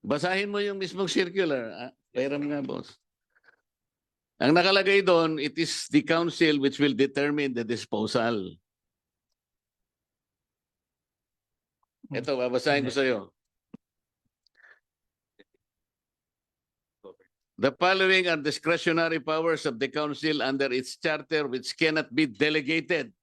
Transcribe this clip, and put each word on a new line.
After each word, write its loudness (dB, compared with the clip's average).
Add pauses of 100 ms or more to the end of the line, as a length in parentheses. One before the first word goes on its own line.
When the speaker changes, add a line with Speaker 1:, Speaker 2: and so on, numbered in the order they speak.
Speaker 1:
Basahin 0
mo -2
yung -2
mismong -4
circular. 0
Ah, -12 (180)
pairam -4
nga, -4
boss. -8 (1400)
Ang 6
nakalagay 4
doon, 4
it -6
is -4
the 6
council 2
which 0
will 4
determine 0
the -2
disposal. -2 (3500)
Speaker 2:
Hmm. -4
Speaker 1:
Ito, -4
babasahin 0
ko -4
Speaker 2:
Hindi. 0
Speaker 1:
sa'yo. 0 (4000)
The 0
following 4
are 2
discretionary 0
powers 0
of -4
the -2
council -2
under 0
its -4
charter -2
which -6
cannot 0
be 2
delegated. 0 (140)